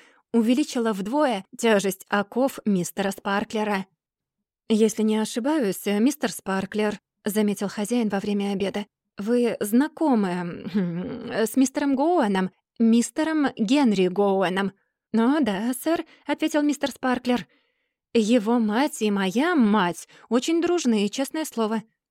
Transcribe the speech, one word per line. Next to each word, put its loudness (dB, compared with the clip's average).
увеличила 2
вдвое -2
тяжесть 0
оков -2
мистера -2
Спарклера. -4
«Если 2
не 2
ошибаюсь, -2
мистер 0
Спарклер», -4
заметил -2
хозяин -2
во -2
время -2
обеда, -4
«вы 0
знакомы, 0
хм, -4
с -2
мистером 2
Гоуэном, 2
мистером 2
Генри 2
Гоуэном?» 0
«О, 2
да, -2
сэр», -2
ответил -2
мистер -2
Спарклер. -2
«Его 4
мать 0
и 0
моя 0
мать 2
очень 0
дружны, 0
честное -6
слово». -4